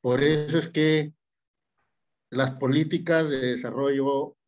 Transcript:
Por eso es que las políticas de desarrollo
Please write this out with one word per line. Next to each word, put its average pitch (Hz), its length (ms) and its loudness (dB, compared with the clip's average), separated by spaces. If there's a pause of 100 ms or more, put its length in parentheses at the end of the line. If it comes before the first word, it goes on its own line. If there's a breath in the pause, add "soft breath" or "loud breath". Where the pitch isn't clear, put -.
Por 127 220 0
eso 151 360 2
es 160 80 -2
que 156 480 0 (1120)
las 131 280 -2
políticas 156 720 0
de 135 80 -2
desarrollo 135 1000 -2 (120)